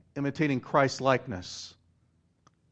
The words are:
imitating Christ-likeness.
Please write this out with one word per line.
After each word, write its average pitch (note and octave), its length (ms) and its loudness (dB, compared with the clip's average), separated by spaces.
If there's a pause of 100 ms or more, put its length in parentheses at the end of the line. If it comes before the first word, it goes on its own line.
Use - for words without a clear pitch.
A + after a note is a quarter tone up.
(140)
imitating C#3 460 0
Christ-likeness. C3 1120 0 (960)